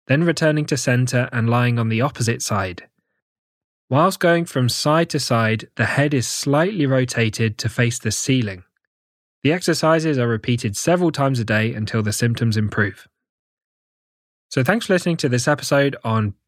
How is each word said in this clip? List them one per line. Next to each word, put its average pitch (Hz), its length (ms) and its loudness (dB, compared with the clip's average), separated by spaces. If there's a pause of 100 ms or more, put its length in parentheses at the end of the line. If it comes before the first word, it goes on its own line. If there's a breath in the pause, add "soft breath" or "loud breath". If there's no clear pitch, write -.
then 147 160 2
returning 156 420 0
to 151 100 -2
center 123 560 0
and 117 160 0
lying 120 300 2
on 113 100 -2
the 113 120 0
opposite 139 420 -2
side. 95 460 -6 (1000)
Whilst 165 300 2
going 170 280 2
from 127 220 0
side 160 420 2
to 151 100 -2
side, 110 560 0
the 117 80 0
head 143 280 0
is 127 140 0
slightly 156 600 0
rotated 120 720 0
to 120 100 -6
face 120 320 -2
the 110 100 -4
ceiling. 104 540 -2 (760)
The 139 100 2
exercises 160 680 2
are 120 100 0
repeated 117 480 -2
several 175 360 2
times 139 260 0
a 117 60 -2
day 110 280 0
until 107 300 -2
the 107 100 -2
symptoms 117 440 0
improve. 104 500 -2 (1400)
So 131 140 0
thanks 208 220 2
for 202 60 0
listening 175 260 2
to 147 100 -2
this 123 200 0
episode 139 560 2
on 110 300 0 (140)